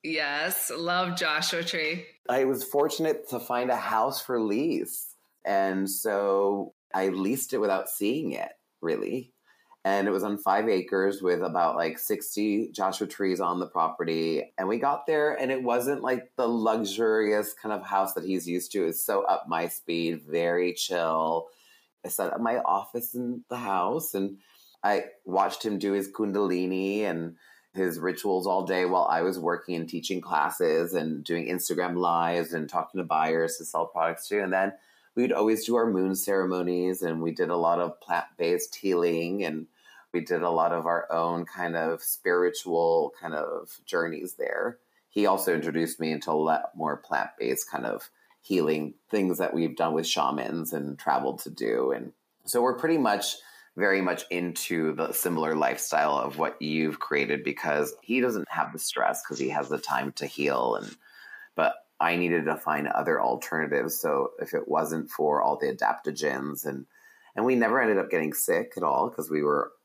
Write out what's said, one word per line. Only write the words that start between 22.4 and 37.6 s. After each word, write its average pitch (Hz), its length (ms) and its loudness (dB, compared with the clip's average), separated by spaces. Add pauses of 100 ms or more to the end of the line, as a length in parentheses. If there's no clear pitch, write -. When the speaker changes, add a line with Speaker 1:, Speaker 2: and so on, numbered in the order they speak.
Speaker 2:
my 117 180 0
office 98 560 0
in 123 340 -4
the 123 80 -6
house 104 580 0
and 98 240 0 (460)
I 101 220 2 (180)
watched 92 400 0
him 104 140 0
do 101 140 2
his 98 200 0
Kundalini 98 880 0
and 85 340 -2 (360)
his 90 260 0
rituals 92 480 0
all 95 180 2
day 90 220 2
while 90 180 4
I 82 180 2
was 90 160 0
working 87 380 -2
and 82 120 -4
teaching 87 320 -4
classes 82 720 0
and 78 280 -2
doing 85 240 -2
Instagram 87 500 -2
lives 85 580 2
and 78 140 -4
talking - 300 -4
to 87 60 -4
buyers 80 540 2
to 82 60 -12
sell 82 220 -2
products 85 420 -2
to. 104 140 0
And 92 100 -2
then 95 200 2 (420)
we'd 123 180 2
always 110 340 2
do 120 100 2
our 113 100 4
moon 95 300 2
ceremonies 90 840 0
and 82 200 -2
we 82 100 -2
did 85 180 -2
a 87 60 2
lot 85 220 2